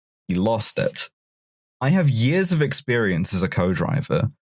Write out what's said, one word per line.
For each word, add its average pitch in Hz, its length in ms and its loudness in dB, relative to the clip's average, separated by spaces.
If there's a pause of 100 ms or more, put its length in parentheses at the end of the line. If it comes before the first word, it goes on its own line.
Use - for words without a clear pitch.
(260)
He 92 80 -4
lost 107 460 -2
it. - 280 -2 (720)
I 131 100 2
have 180 200 4
years 147 400 2
of 160 120 2
experience 107 720 -2
as 92 120 0
a 90 40 0
co-driver. 85 800 0 (160)